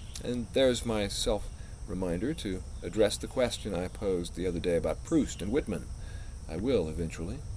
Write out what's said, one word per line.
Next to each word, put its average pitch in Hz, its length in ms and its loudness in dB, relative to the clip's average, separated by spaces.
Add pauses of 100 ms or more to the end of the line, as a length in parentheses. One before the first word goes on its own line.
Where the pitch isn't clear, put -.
(220)
And 120 300 -2
there's 127 340 6
my 107 220 2
self-reminder 98 1300 -2
to 95 280 -4 (200)
address 101 340 4
the - 100 -4
question 117 480 0
I 90 140 0
posed 90 480 -2
the 87 100 0
other 85 140 0
day 85 160 4
about 80 280 0
Proust - 380 2
and 98 80 -2
Whitman. 107 360 0 (640)
I 80 80 -4
will 101 320 2
eventually, 82 500 -4 (180)